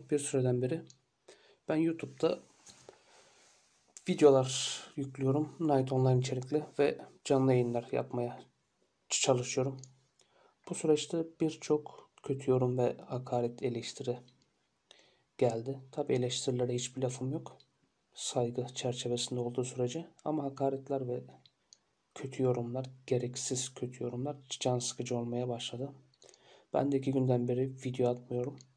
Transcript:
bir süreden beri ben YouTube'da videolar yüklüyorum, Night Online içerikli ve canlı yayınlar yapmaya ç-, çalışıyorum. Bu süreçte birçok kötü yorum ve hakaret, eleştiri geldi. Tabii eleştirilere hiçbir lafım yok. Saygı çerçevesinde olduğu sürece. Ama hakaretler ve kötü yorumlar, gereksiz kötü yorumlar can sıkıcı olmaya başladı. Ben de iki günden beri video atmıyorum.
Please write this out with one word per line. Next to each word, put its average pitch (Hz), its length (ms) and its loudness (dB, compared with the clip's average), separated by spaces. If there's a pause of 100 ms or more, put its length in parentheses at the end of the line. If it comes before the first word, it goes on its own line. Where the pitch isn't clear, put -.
(100)
bir 147 80 4
süreden 127 440 2
beri 160 200 -2 (880)
ben 156 80 0
YouTube'da 160 640 0 (1700)
videolar 139 720 6 (160)
yüklüyorum, 135 640 0
Night 135 320 2
Online 131 280 6
içerikli 131 440 -2 (140)
ve 147 200 4 (260)
canlı 131 280 6
yayınlar 120 400 2
yapmaya 123 480 -2 (720)
ç-, - 120 -2
çalışıyorum. 131 540 2 (920)
Bu 180 60 -6
süreçte 165 520 2 (140)
birçok 151 720 -2 (120)
kötü 135 280 0
yorum 127 280 4
ve 120 180 2 (100)
hakaret, 123 560 -2
eleştiri 120 560 -4 (1200)
geldi. 120 400 0 (140)
Tabii 143 220 0
eleştirilere 123 600 0
hiçbir 123 280 -6
lafım 131 300 -2
yok. - 240 -8 (580)
Saygı 120 600 -2
çerçevesinde 120 680 -2
olduğu 120 240 -2
sürece. 127 420 -4 (180)
Ama 151 200 -2
hakaretler 135 640 -2
ve 127 160 -4 (920)
kötü 131 280 -6
yorumlar, 123 440 0 (200)
gereksiz 123 680 -2
kötü 123 300 -6
yorumlar 127 320 -4 (240)
can 123 180 2
sıkıcı 123 380 -4
olmaya 120 320 -2
başladı. 120 440 -6 (840)
Ben 139 180 2
de 135 60 2
iki 131 140 -2
günden 127 360 2
beri 131 240 0 (120)
video 123 260 2
atmıyorum. 123 480 -4 (180)